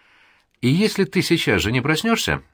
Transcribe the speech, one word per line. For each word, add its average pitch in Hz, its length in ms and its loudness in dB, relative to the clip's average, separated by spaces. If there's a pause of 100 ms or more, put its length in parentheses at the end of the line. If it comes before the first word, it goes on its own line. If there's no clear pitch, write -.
(600)
И 120 80 0
если 196 360 2
ты 175 180 -2
сейчас 127 400 0
же 101 80 0
не 127 100 0
проснёшься, 151 640 -2 (120)